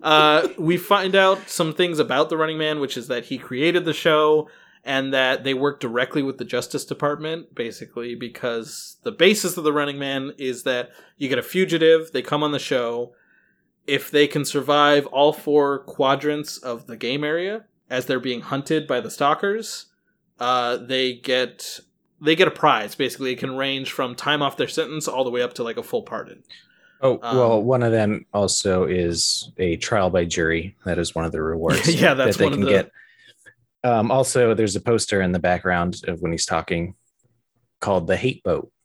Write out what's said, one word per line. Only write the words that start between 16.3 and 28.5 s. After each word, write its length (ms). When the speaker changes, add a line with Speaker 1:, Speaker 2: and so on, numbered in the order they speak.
Speaker 1:
of 280
the 120
game 260
area 400
as 160
they're 160
being 220
hunted 440
by 140
the 100
stalkers, 760
uh, 380
they 380
get, 680
they 160
get 120
a 20
prize. 440
Basically, 380
it 60
can 180
range 360
from 220
time 280
off 160
their 100
sentence 400
all 160
the 60
way 100
up 140
to, 80
like, 160
a 40
full 200
pardon. 400
Speaker 2:
Oh, 220
Speaker 1:
Um, 140
Speaker 2:
well, 260
one 200
of 100
them 400
also 520